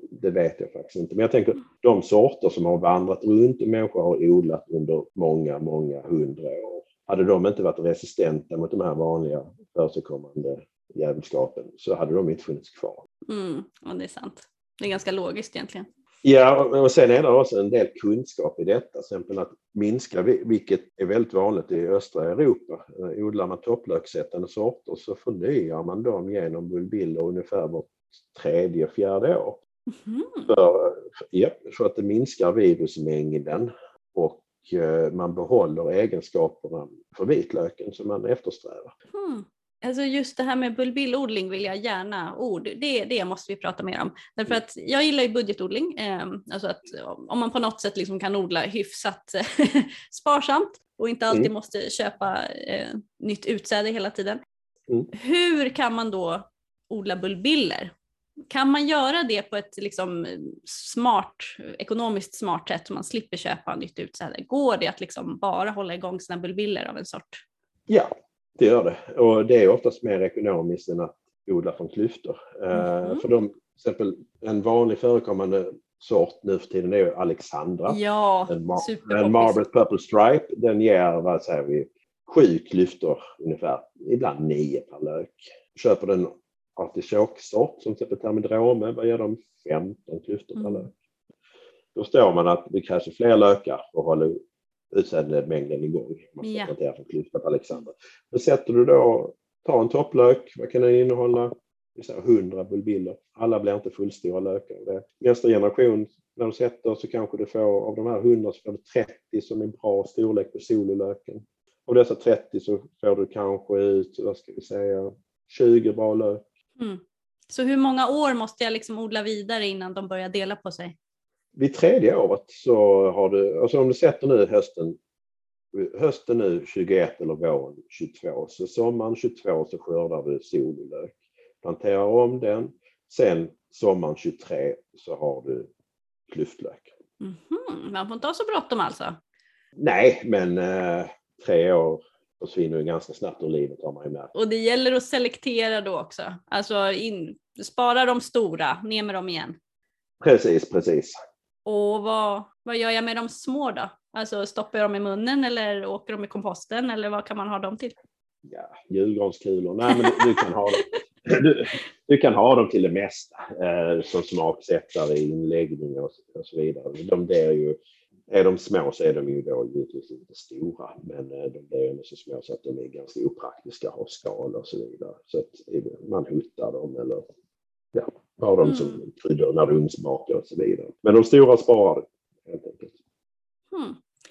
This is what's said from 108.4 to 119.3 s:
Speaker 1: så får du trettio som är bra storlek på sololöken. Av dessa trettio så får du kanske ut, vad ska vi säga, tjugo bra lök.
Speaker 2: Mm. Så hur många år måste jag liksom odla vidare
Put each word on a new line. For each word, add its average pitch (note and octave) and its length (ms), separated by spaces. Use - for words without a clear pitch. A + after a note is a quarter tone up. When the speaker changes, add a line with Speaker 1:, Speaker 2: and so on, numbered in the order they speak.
Speaker 1:
så - 100
får G#2 100
du G2+ 60
trettio - 640
som A2 200
är G#2+ 60
bra G#2 360
storlek G#2+ 500
på - 60
sololöken. G2+ 880
Av B2 100
dessa B2 200
trettio - 440
så G#2 180
får G2+ 140
du G2 120
kanske G2 500
ut, G2 460
vad G2+ 140
ska - 180
vi F#2+ 60
säga, G2 500
tjugo A#2 460
bra A2 200
lök. G#2 280
Speaker 2:
Mm. G3+ 160
Så - 160
hur C4+ 140
många C4 320
år C#4+ 240
måste A3+ 300
jag A3+ 100
liksom A3+ 260
odla A3 240
vidare G#3+ 440